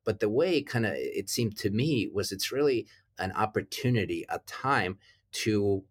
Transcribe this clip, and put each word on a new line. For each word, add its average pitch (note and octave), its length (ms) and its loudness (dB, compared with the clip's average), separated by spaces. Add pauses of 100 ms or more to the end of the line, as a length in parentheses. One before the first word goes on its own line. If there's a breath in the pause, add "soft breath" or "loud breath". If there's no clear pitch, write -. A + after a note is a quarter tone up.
but G#2+ 180 -2
the G#2+ 80 4
way D#3+ 280 4
it - 100 0
kinda, A2 300 0
it C2+ 320 -4
seemed A#2 300 0
to G#2 100 0
me A#2 420 0
was F#2+ 200 -2
it's G2 200 -6
really C3+ 360 2 (320 soft breath)
an F#2 140 -2
opportunity, G#2 960 0
a - 200 -4
time G#2+ 500 0 (360 soft breath)
to G2+ 580 2